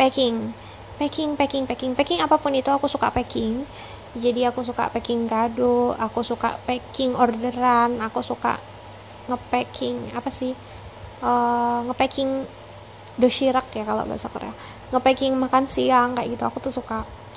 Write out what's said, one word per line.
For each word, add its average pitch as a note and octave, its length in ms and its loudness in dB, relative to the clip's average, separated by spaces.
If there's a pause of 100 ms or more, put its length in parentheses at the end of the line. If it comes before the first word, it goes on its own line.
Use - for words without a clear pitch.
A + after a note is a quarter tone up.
Packing. A#3 560 2 (400)
Packing, D4 400 -2
packing, C4+ 320 0
packing. B3+ 240 -2
Packing D#4+ 320 2
apapun D4+ 320 4
itu, C4 160 2
aku C#4 160 2
suka A3 240 0
packing. A3+ 480 -2 (560)
Jadi A#3+ 320 2
aku A#3+ 160 -2
suka B3 240 -2
packing A#3 400 -2
kado, A#3+ 720 2
aku A3+ 240 -2
suka A#3 400 -2
packing B3+ 480 -2
orderan, A#3+ 880 4
aku A3 240 -2
suka - 320 -2 (720)
nge-packing, B3 880 -4
apa B3 160 -6
sih? B3+ 240 -4 (640)
Eh, A#3+ 580 2 (140)
nge-packing C4+ 560 0 (720)
doshirak B3+ 560 4
ya G#3+ 80 -4
kalau G#3+ 240 0
bahasa A3+ 240 -4
Korea. - 240 -8 (400)
Nge-packing C4 400 4
makan C4 320 4
siang B3+ 480 4
kayak A#3 240 -2
gitu, A#3 80 0
aku A3+ 160 -4
tuh C4+ 80 -2
suka. A3+ 320 -4 (320)